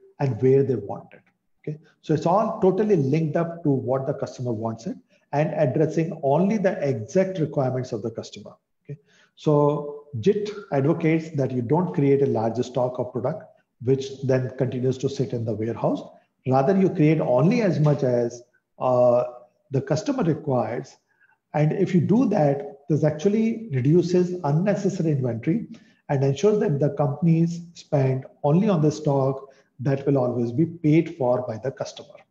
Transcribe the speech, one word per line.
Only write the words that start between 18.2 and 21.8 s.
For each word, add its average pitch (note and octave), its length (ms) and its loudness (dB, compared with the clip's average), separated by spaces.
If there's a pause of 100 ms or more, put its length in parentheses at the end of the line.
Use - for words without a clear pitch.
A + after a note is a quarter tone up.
uh, B2 420 4 (480)
the C3+ 100 0
customer A#3+ 440 -2
requires. B2+ 720 -2 (580)
And D3+ 180 2
if F#3 220 0